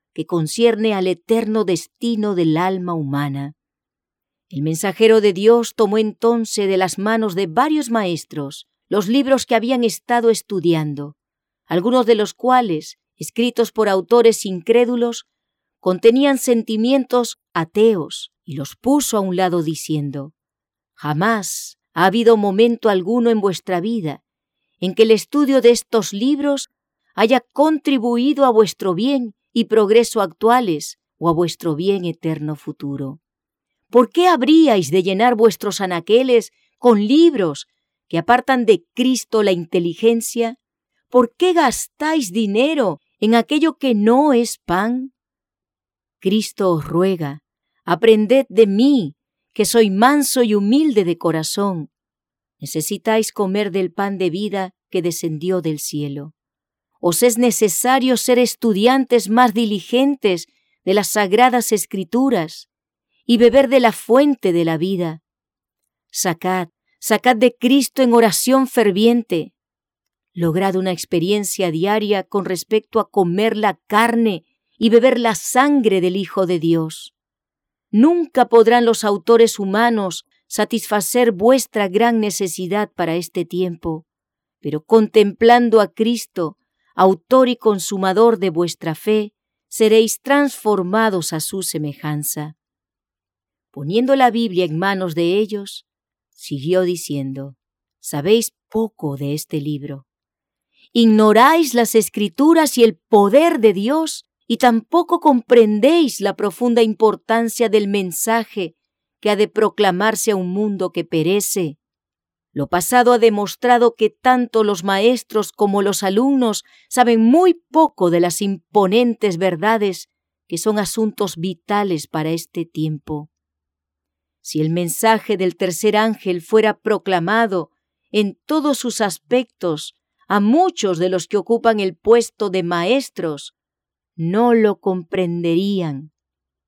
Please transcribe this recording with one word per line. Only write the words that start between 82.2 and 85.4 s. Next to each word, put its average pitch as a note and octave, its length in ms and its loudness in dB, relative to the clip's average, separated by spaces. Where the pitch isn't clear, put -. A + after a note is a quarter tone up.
necesidad G3 720 -4
para E3 220 -4
este F3 280 -6
tiempo, E3+ 640 -6
pero D3 240 -8
contemplando A3+ 960 4